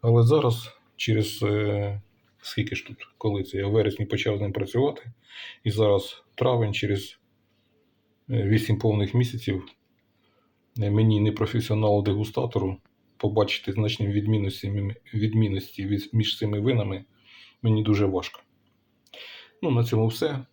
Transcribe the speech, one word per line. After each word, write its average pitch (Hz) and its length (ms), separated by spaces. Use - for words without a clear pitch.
Але 117 220
зараз, 127 540
через, 107 460
е, 104 580
скільки - 340
ж - 100
тут, - 100
коли 101 240
це, 95 160
я 98 80
в 101 40
вересні 104 360
почав 104 320
з - 20
ним 101 120
працювати, 117 600
і 117 60
зараз 101 540
травень, 117 400
через, - 440
е, 113 120
вісім 107 360
повних 104 360
місяців, 117 540
е, 101 120
мені, 107 300
непрофесіоналу-дегустатору, 107 1600
побачити 104 560
значні 107 340
відмінності, 101 880
відмінності 104 720
від, 101 260
між 110 260
цими 104 220
винами 104 440
мені 110 200
дуже 104 240
важко. 95 360
Ну, 165 60
на 117 140
цьому 113 220
все. 139 320